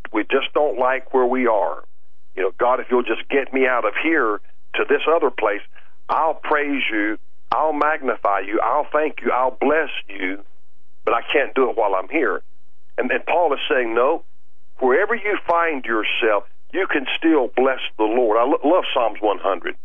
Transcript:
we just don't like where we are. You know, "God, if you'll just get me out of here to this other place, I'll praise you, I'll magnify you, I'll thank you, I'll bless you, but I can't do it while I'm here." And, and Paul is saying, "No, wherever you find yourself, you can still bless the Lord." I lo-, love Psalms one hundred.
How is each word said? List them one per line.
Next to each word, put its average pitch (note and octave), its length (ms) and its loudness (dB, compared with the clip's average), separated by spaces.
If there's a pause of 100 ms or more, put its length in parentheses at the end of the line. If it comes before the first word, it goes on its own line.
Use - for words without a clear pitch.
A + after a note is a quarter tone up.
(120)
we G#2+ 100 0
just - 320 0
don't D3 240 0
like C3 340 0
where B2+ 140 4
we B2+ 200 2
are. F#2+ 380 0 (500)
You F#2 100 -2
know, F#2+ 140 0
"God, B2 220 4
if A2+ 100 -6
you'll B2 120 4
just A2+ 260 -2
get C#3 240 0
me C3 140 4
out B2 180 0
of G#2 80 0 (100)
here C3 380 2 (360)
to - 120 2
this C#3 140 2 (120)
other D#3 160 2
place, G#2 300 0 (480)
I'll D3 260 0
praise C#3+ 560 -2
you, G#2+ 280 -2 (340)
I'll D3+ 220 2
magnify C3 680 0
you, G2+ 220 -2
I'll C3+ 300 0
thank D3+ 300 0
you, A#2+ 80 0
I'll B2+ 280 0
bless D3 320 2 (180)
you, G2 340 -4 (640)
but A2 100 2
I A#2 60 0 (120)
can't C3+ 220 2
do C3 160 4
it G#2 60 -4
while G#2 180 2
I'm F#2+ 140 -2
here." A2+ 340 0 (540)
And, A#2+ 140 0
and A#2+ 160 -2
Paul E3 260 2
is C3 80 -2 (100)
saying, B2 240 0
"No, C#3 300 2 (540)
wherever F3 360 4
you G3+ 320 -2
find E3 380 2
yourself, A2 600 2 (280)
you F#3 140 -2
can C3+ 200 -2 (120)
still D#3 360 4
bless C3 260 2 (180)
the G#2+ 60 4
Lord." A2+ 340 4
I A#2+ 60 6
lo-, D3+ 200 2
love E3 200 4 (100)
Psalms A#2 260 0
one G#2 180 2
hundred. F2 460 -2